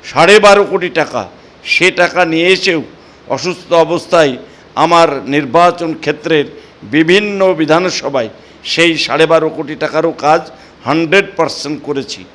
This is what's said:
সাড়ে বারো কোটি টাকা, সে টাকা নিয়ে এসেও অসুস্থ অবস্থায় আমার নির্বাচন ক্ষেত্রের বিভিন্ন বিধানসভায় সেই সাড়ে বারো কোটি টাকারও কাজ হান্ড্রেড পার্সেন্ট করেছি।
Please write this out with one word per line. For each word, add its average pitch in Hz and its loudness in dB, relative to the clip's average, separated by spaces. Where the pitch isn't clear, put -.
সাড়ে 170 4
বারো 202 6
কোটি 180 -4
টাকা, 131 -4
সে 175 2
টাকা 165 0
নিয়ে 165 0
এসেও 170 -2
অসুস্থ 160 -8
অবস্থায় 160 0
আমার 165 2
নির্বাচন 170 0
ক্ষেত্রের 147 -2
বিভিন্ন 190 2
বিধানসভায় 143 -2
সেই 170 2
সাড়ে 151 0
বারো 160 2
কোটি 151 -10
টাকারও 160 -2
কাজ 156 4
হান্ড্রেড 165 0
পার্সেন্ট 147 -4
করেছি। 135 -8